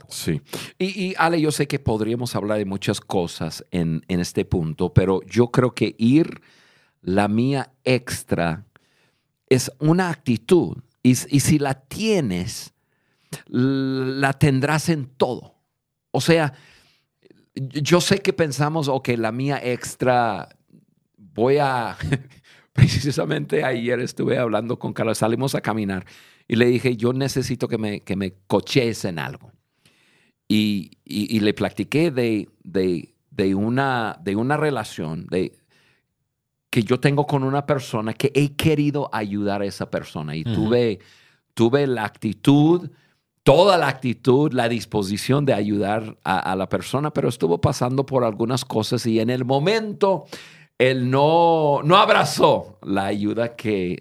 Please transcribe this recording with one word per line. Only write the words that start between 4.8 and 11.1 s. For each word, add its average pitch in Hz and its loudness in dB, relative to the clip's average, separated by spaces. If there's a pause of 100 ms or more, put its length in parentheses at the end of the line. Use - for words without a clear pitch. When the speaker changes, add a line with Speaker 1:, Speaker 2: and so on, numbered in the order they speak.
Speaker 1:
pero 95 4
yo 113 2
creo 127 2
que - -2
ir 135 2 (600)
la 98 0
milla 123 0 (100)
extra 95 -2 (840)
es 127 2
una 175 2
actitud. 131 0 (260)
Y, 123 6